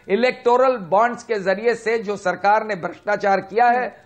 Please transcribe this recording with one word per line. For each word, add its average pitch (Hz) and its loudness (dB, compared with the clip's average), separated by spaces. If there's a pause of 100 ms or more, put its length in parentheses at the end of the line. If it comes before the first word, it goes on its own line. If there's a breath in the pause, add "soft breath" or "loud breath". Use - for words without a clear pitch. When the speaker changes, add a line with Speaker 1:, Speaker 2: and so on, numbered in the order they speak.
Speaker 1:
इलेक्टोरल 247 2
बॉन्ड्स 208 0
के 220 -4
जरिए 202 -2
से 226 -4
जो 202 -6
सरकार 202 0
ने 214 -4
भ्रष्टाचार 196 -2
किया 233 2
है, 247 2
Speaker 2:
हम्म। 214 -8 (140)